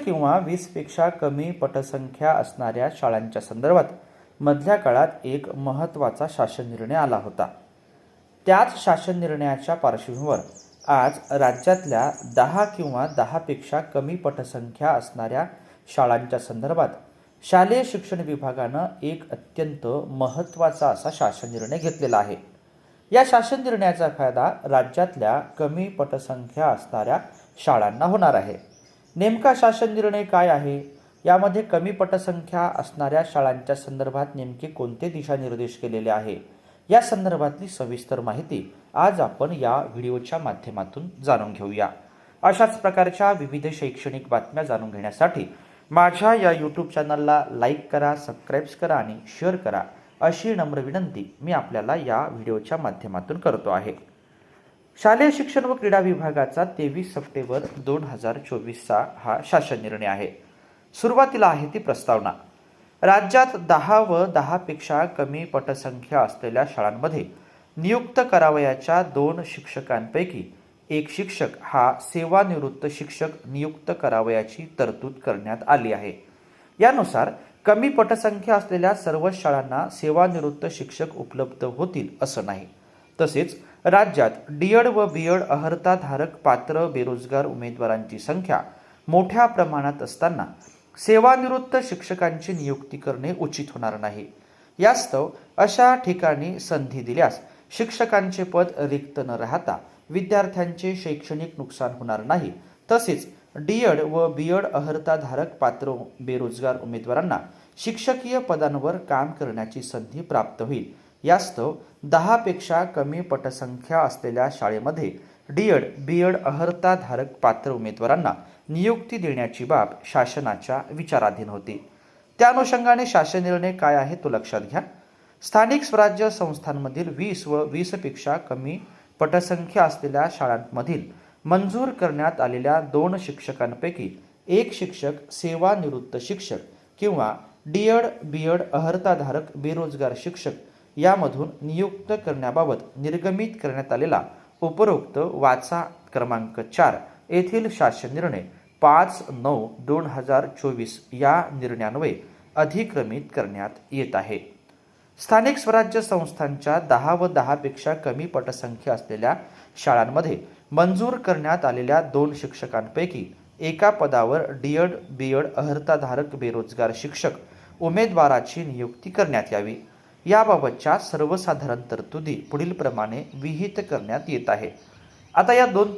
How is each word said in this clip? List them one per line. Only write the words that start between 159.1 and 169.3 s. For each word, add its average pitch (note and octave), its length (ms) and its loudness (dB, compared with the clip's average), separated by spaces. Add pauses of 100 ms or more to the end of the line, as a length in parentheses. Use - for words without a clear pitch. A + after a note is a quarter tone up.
शाळांमध्ये C3 640 2 (340)
मंजूर F#3+ 440 2
करण्यात E3 480 0
आलेल्या B2+ 380 2
दोन D3 320 0
शिक्षकांपैकी B2 920 -6 (360)
एका D#3+ 300 2
पदावर C#3 640 2
डीएड, D3 440 0 (140)
बीएड C3+ 360 -2 (100)
अहर्ताधारक D3 800 -2
बेरोजगार A#2 580 -2
शिक्षक - 880 -8
उमेदवाराची E3 800 2
नियुक्ती B2 460 -10
करण्यात D3 420 0